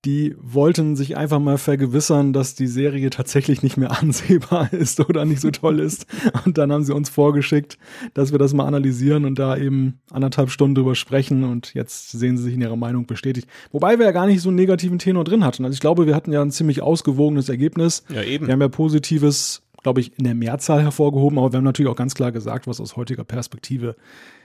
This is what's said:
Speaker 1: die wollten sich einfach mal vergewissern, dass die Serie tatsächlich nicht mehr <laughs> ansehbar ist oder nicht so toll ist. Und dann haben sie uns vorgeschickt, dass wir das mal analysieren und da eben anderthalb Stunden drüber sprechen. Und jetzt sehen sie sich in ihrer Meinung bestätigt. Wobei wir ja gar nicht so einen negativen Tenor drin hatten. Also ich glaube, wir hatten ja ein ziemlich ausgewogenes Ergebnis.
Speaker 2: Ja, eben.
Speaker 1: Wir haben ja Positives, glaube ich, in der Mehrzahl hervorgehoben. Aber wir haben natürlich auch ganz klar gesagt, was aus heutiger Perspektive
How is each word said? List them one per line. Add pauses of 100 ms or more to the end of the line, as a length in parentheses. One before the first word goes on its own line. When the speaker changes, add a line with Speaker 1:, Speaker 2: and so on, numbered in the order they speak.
Speaker 1:
die
wollten
sich
einfach
mal
vergewissern,
dass
die
Serie
tatsächlich
nicht
mehr
<laughs>
ansehbar
ist
oder
nicht
so
toll
ist. (360)
Und
dann
haben
sie
uns
vorgeschickt, (380)
dass
wir
das
mal
analysieren
und
da
eben (100)
anderthalb
Stunden
drüber
sprechen.
Und
jetzt
sehen
sie
sich
in
ihrer
Meinung
bestätigt. (240)
Wobei
wir
ja
gar
nicht
so
einen
negativen
Tenor
drin
hatten.
Also
ich
glaube,
wir
hatten
ja
ein
ziemlich
ausgewogenes
Ergebnis.
Speaker 2:
Ja,
eben.
Speaker 1:
Wir
haben
ja
Positives, (220)
glaube
ich,
in
der
Mehrzahl
hervorgehoben.
Aber
wir
haben
natürlich
auch
ganz
klar
gesagt,
was
aus
heutiger
Perspektive (500)